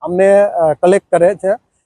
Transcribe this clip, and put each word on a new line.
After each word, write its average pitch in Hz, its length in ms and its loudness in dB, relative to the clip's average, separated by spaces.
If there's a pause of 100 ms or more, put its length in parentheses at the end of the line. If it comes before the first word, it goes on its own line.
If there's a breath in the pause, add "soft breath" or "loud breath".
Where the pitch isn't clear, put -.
અમને, 196 400 2
અ, 170 300 -2
કલેક્ટ 185 380 -2
કરે 180 240 0
છે 185 160 -6 (360)